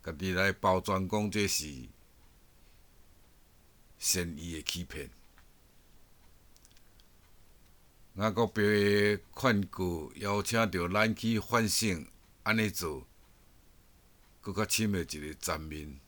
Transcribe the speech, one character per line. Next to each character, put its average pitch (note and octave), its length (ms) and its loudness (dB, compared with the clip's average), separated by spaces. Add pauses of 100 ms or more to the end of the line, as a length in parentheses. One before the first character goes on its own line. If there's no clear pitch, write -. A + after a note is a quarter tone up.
家 F2+ 140 -8
己 F#2 160 -2
来 F#2+ 180 4
包 F#2 280 4
装 F#2+ 300 0
讲 G#2+ 200 0
这 G2+ 180 2
是 C#2+ 400 -4 (2000)
善 E2+ 400 -2
意 E2 160 -8
的 D2+ 80 -8
欺 F2 220 -6
骗。 C#2+ 260 -10 (3000)
雅 G#2 140 0
各 A2 160 2
伯 G#2 160 -2
的 G#2 580 4 (160)
劝 G#2+ 320 2
告 F2 480 -4
邀 G2+ 280 -2
请 A2+ 260 2
着 F2 200 -2
咱 G#2 260 2
去 A2+ 240 0
反 A2+ 280 2
省， F#2+ 400 0 (360)
安 G#2+ 120 2
尼 G#2+ 140 2
做， D2+ 380 -6 (1300)
搁 G2+ 120 -8
较 G#2 160 -2
深 A2 220 2
的 F#2 100 0
一 D#2 40 -2
个 D2+ 300 -10
层 D#2+ 260 -4
面 D2+ 460 -10